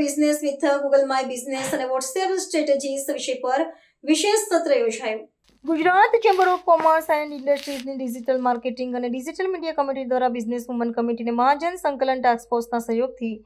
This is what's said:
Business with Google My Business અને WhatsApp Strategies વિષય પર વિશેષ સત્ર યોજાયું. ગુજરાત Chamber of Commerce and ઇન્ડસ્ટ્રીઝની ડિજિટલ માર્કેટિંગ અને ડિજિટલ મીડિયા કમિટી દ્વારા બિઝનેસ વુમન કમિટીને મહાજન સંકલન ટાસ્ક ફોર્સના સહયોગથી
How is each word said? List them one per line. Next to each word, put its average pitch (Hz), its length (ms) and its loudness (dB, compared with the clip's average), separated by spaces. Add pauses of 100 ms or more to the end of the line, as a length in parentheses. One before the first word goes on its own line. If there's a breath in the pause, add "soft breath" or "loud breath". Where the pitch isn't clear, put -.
Business 294 420 0
with 277 220 -2 (180)
Google 277 220 4
My 262 260 0
Business 269 420 -6
અને 269 100 -2
WhatsApp 269 520 -2
Strategies 277 800 -2
વિષય - 200 -6
પર 262 320 0 (380 loud breath)
વિશેષ 392 360 2 (100)
સત્ર 330 220 2
યોજાયું. 226 580 -2 (360)
ગુજરાત 359 500 4 (100)
Chamber 381 220 6
of 359 220 2
Commerce 320 460 4
and 302 180 -4
ઇન્ડસ્ટ્રીઝની 277 640 -4
ડિજિટલ 254 440 -2
માર્કેટિંગ 247 540 -2
અને 247 140 -2
ડિજિટલ 320 420 -4
મીડિયા 330 220 -4
કમિટી 269 320 -2
દ્વારા 254 240 2
બિઝનેસ 240 400 -4
વુમન 233 220 -2
કમિટીને 233 400 -2
મહાજન 285 440 2
સંકલન 262 460 -2
ટાસ્ક 240 280 0
ફોર્સના 233 300 -2
સહયોગથી 226 560 -4 (100)